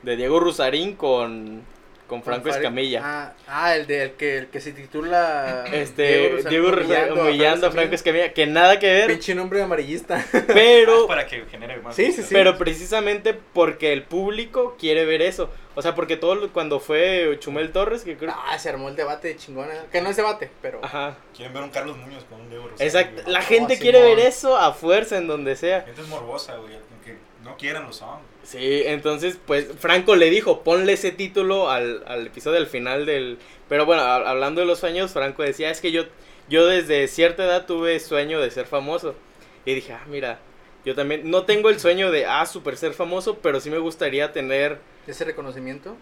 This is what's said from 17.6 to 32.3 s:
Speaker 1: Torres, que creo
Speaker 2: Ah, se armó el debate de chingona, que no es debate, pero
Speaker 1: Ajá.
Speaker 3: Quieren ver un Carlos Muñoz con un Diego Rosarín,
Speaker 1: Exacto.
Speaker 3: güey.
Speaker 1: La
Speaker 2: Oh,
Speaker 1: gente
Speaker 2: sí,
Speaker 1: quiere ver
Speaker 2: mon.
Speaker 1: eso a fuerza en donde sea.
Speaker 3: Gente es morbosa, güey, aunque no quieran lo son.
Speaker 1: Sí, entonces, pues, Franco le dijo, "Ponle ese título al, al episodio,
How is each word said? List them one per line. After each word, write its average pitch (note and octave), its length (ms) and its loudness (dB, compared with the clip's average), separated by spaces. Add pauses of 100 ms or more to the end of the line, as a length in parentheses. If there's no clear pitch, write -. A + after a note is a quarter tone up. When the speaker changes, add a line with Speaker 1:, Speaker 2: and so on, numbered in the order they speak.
Speaker 1:
Torres, G#3+ 320 -2
que E3 120 -10
creo D#3+ 160 -8
Speaker 2:
Ah, D3 280 -6
se E3 80 -8
armó C3+ 200 -8
el C#3 80 -12
debate D3+ 320 -6
de D#3 80 -10
chingona, C#3 380 -14 (160)
que F3 100 -2
no F#3+ 100 -4
es G3 60 -4
debate, G#3 320 -2 (140)
pero B2 220 -10
Speaker 1:
Ajá. C#3 320 -8 (200)
Speaker 3:
Quieren B2+ 160 -16
ver C#3 120 -10
un C#3 60 -14
Carlos C#3 260 -8
Muñoz B2+ 340 -18
con A2+ 100 -20
un A#2 80 -20
Diego A#2+ 200 -16
Rosarín, C#3 180 -4
Speaker 1:
Exacto. E3+ 360 0
Speaker 3:
güey. F3+ 100 -6
Speaker 1:
La F3+ 80 2
Speaker 2:
Oh, - 20 -6
Speaker 1:
gente A#3+ 320 4
Speaker 2:
sí, B3+ 80 -4
Speaker 1:
quiere B3 200 8
ver A3+ 160 8
Speaker 2:
mon. A#3+ 80 6
Speaker 1:
eso C4 300 2
a E3 160 4
fuerza G3+ 460 0
en E3+ 80 -4
donde C#3+ 300 -4
sea. F3+ 260 -2
Speaker 3:
Gente A#2+ 200 -18
es D#3 60 -16
morbosa, A#2+ 500 -12
güey, A2 160 -18 (180)
aunque G#2+ 240 -20 (260)
no B2+ 140 -20
quieran D3 300 -8
lo A2 60 -18
son. - 280 -16 (240)
Speaker 1:
Sí, C3+ 420 -2
entonces, D3+ 580 -4
pues, C#3+ 220 -2 (120)
Franco F#3 380 4
le E3 140 8
dijo, G3+ 320 0
"Ponle F#3 300 2
ese F#3+ 180 -2
título F#3+ 600 -2
al, A#2+ 360 -4
al A#2+ 200 -8
episodio, D3+ 320 -2